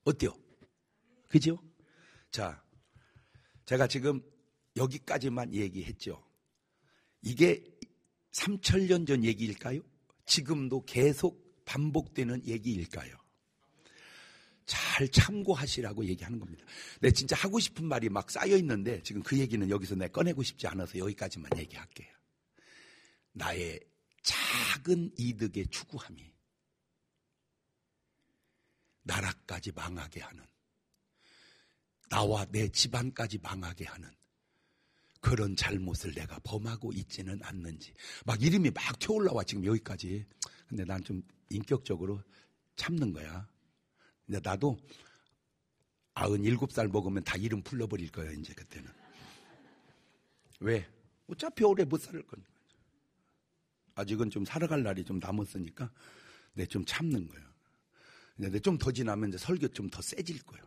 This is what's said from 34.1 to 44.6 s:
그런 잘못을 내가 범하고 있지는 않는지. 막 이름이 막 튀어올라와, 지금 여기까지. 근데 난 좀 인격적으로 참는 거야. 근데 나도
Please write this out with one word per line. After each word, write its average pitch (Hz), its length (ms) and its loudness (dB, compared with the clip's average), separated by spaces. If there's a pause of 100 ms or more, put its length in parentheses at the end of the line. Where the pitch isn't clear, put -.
그런 107 360 2
잘못을 92 560 -2
내가 78 280 -10
범하고 110 520 -6
있지는 95 500 -8
않는지. 82 520 -12 (320)
막 113 160 0
이름이 165 280 6
막 - 280 -4
튀어올라와, 185 460 2
지금 98 200 -4
여기까지. 104 640 -2 (420)
근데 104 160 -4
난 95 180 -4
좀 95 200 -6 (260)
인격적으로 101 720 -2 (540)
참는 143 380 -2
거야. 80 340 -12 (800)
근데 98 180 -4
나도 104 320 0 (1400)